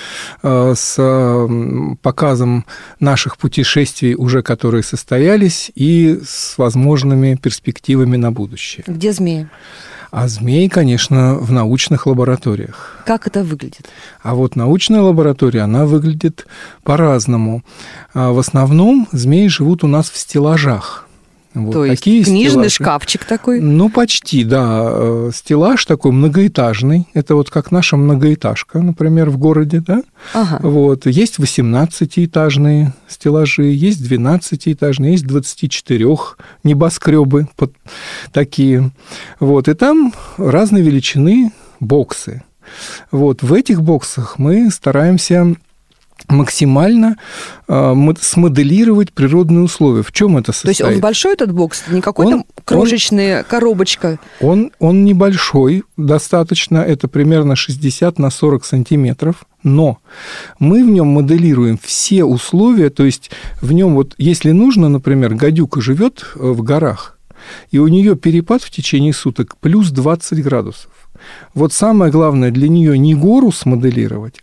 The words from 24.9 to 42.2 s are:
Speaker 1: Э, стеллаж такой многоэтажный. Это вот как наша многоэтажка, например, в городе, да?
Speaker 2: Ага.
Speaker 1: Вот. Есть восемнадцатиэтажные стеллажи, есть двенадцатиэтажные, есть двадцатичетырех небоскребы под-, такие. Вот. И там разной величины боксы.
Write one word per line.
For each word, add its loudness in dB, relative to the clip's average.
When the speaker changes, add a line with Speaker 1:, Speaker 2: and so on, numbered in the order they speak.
Speaker 1:
Э, -2
стеллаж 0
такой 0
многоэтажный. 0
Это 0
вот 0
как -4
наша 0
многоэтажка, 0
например, 0
в -2
городе, 0
да? -2
Speaker 2:
Ага. -2
Speaker 1:
Вот. 0
Есть 0
восемнадцатиэтажные 0
стеллажи, 0
есть 0
двенадцатиэтажные, -2
есть 0
двадцатичетырех -4
небоскребы 0
под-, -4
такие. 0
Вот. 2
И 4
там 2
разной 2
величины 2
боксы. -2